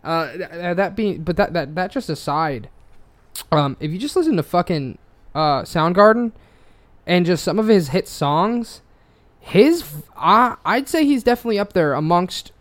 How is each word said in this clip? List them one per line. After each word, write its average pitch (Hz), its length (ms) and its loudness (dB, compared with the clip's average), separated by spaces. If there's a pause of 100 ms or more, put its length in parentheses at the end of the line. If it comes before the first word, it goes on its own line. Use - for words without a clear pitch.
Uh, 160 320 -4
th-, 180 140 -12
th-, 175 260 -6
that 190 200 -2
being, 208 260 -2
but 165 140 -4
that, 196 160 0
that, 156 220 -4
that 180 180 -4
just 262 160 -6
aside, 147 600 -4 (800)
um, 143 300 0
if 151 120 -4
you 180 60 -6
just 285 180 -4
listen 320 200 2
to 147 60 0
fucking, 165 560 -2 (360)
uh, 143 280 0
Soundgarden 202 720 4 (760)
and 175 180 2
just 170 200 0
some 180 140 -2
of 220 100 0
his 185 200 4
hit 160 200 -4
songs, 190 720 -2 (600)
his 302 420 4
v-, - 200 -16 (140)
I, 214 480 4
I'd 240 240 -2
say 320 160 2
he's 277 180 2
definitely 233 360 0
up 202 140 -4
there 151 220 2
amongst 170 680 -2